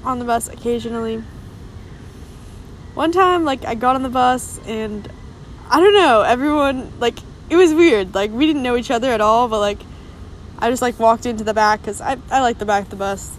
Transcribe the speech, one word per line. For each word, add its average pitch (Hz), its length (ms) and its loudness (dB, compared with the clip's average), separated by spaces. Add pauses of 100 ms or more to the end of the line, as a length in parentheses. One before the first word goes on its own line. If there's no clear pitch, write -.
on 254 140 -2
the 240 80 -6
bus 233 220 -2
occasionally. 226 760 -6 (1700)
One 320 200 -2
time, 359 320 4
like, 190 200 -2
I - 100 -4
got 247 220 2
on 262 60 -2
the 262 80 -4
bus 254 560 0
and, 214 440 -8 (600)
I 277 100 4
don't 403 140 8
know, 285 260 6
everyone, 269 800 2
like, 240 180 -2 (300)
it 320 80 2
was 349 160 8
weird. 240 420 4
Like, 202 160 0
we 240 160 0
didn't 294 160 0
know 247 140 0
each 247 140 -4
other 247 200 0
at 214 120 0
all, 226 260 4
but, 214 120 0
like, 208 180 0 (840)
I 233 100 2
just, 254 100 -2
like, 240 200 -2
walked 226 260 4
into 220 160 -4
the 214 100 -2
back 214 300 2
'cause 208 180 -8
I, 269 160 -4 (140)
I 269 100 2
like 240 180 0
the 214 60 -6
back 202 200 0
of - 60 -14
the 202 60 -10
bus. 196 420 -6